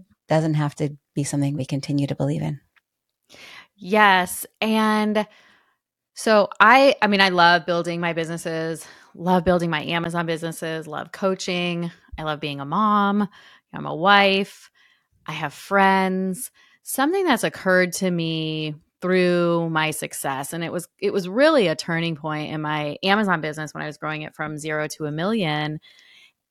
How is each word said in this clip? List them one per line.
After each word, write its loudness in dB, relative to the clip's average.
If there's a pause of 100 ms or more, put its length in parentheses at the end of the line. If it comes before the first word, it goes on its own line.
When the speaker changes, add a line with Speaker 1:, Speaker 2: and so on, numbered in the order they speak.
(260)
Speaker 1:
doesn't 0
have -2
to -4 (180)
be -2
something -2
we -6
continue -2
to -6
believe -2
in. -6 (1160)
Speaker 2:
Yes. 2 (160)
And 0 (880)
so 4 (100)
I, 8
I 4
mean, 2
I 6
love 4
building -2
my -2
businesses, -6 (300)
love 2
building 2
my 0
Amazon -2
businesses, -6
love -10
coaching. -2 (260)
I -10
love -4
being -6
a -8
mom. 2 (440)
I'm -10
a -6
wife. 2 (560)
I -8
have -8
friends. 0 (320)
Something 0
that's 2
occurred 2
to -2
me -4 (240)
through 2
my 0
success, -8
and -6
it -8
was, -8 (100)
it -2
was -2
really 4
a 0
turning -4
point -8
in -6
my -4
Amazon 2
business -8
when -8
I -6
was -12
growing -6
it -14
from -8
zero -4
to -8
a -4
million, -2 (720)